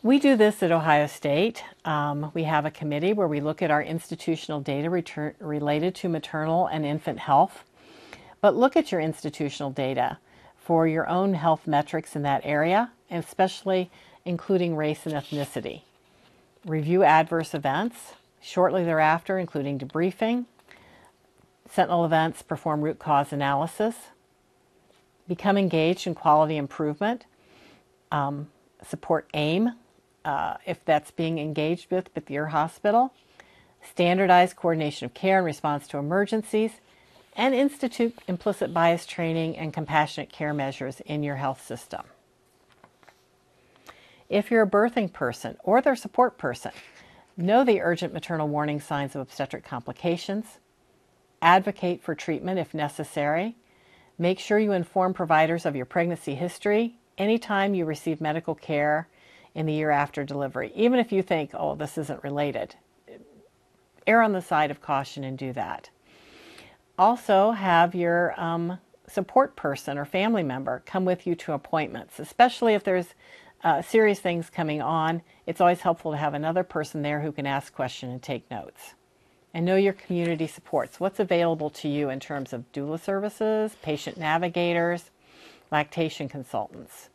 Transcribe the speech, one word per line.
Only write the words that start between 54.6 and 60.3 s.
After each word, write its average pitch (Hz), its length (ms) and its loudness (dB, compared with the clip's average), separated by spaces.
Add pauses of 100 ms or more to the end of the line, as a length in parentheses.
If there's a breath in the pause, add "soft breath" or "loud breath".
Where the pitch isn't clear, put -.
inform 185 400 0
providers 160 520 2
of 147 100 0
your 127 100 -4
pregnancy 170 500 -2
history 208 600 -2 (220)
anytime 202 560 0
you 175 120 0
receive 156 360 -4
medical 160 320 -2
care 151 540 0 (480 soft breath)
in 160 100 -4
the 156 80 0
year 156 160 0
after 143 340 0
delivery, 139 520 -6